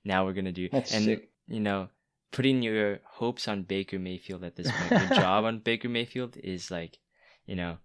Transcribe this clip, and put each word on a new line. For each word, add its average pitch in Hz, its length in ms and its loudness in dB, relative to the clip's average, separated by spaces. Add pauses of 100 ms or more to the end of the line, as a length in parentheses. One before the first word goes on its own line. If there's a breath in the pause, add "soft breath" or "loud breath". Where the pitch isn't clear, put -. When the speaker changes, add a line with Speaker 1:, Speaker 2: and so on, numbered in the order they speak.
Speaker 1:
now 95 220 2
we're 95 80 0
gonna 95 180 -2
do," 90 180 -4
Speaker 2:
That's 131 240 0
Speaker 1:
and, 107 120 4
Speaker 2:
sick. 110 240 0 (180)
Speaker 1:
you 110 140 -6
know, 98 260 0 (440)
putting 131 300 4
your 107 420 2
hopes - 440 -4
on 101 160 -2
Baker 98 340 -2
Mayfield 92 460 -8
at 87 140 -10
this - 140 -2
point, 170 200 -2
your 190 180 6
Speaker 2:
<laughs> 269 100 4
Speaker 1:
job 98 260 4
on 113 140 -2
Baker 117 300 0
Mayfield 120 480 -4
is, 92 320 -8
like, 82 300 -8 (480 soft breath)
you 101 80 -6
know, 87 300 -4